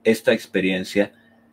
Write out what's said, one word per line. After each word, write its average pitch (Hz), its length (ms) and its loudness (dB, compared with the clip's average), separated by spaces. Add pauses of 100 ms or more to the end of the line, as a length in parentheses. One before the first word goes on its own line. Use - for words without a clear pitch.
esta 113 300 2
experiencia 95 800 -2 (400)